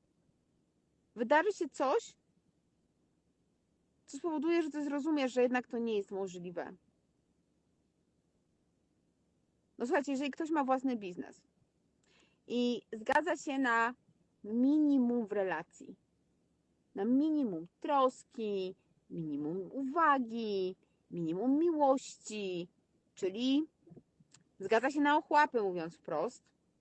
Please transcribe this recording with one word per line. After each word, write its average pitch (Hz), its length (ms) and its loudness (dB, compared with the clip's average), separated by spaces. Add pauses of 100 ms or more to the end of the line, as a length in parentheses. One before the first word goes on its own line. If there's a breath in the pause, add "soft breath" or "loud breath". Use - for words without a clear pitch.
(1160)
wydarzy 294 360 4
się 339 160 -4
coś, 294 440 0 (1900)
co 285 120 -14
spowoduje, 330 440 0
że 311 80 -4
ty 294 140 -6
zrozumiesz, 285 480 0
że 247 100 2
jednak 247 240 0
to 247 120 -6
nie 226 180 -2
jest 202 140 -4
możliwe. 180 640 -8 (3000)
No 233 80 -4
słuchajcie, 285 260 0
jeżeli 269 180 -2
ktoś 311 200 -6
ma 302 140 0
własny 262 320 0
biznes 180 440 -12 (1040 soft breath)
i 240 360 0 (100)
zgadza 294 440 0
się 269 220 -6
na 233 360 2 (500)
minimum 247 840 2
w 196 60 -6
relacji, 190 640 -4 (1000)
na 196 100 -2
minimum 254 600 2 (140)
troski, 226 960 0 (360)
minimum 160 640 -6
uwagi, 233 1040 0 (340)
minimum 180 480 0
miłości, 262 1120 0 (460)
czyli 254 520 0 (920)
zgadza 220 320 2
się 294 100 -2
na 294 160 4
ochłapy, 294 460 2
mówiąc 175 340 -4
wprost, 170 460 -4 (380)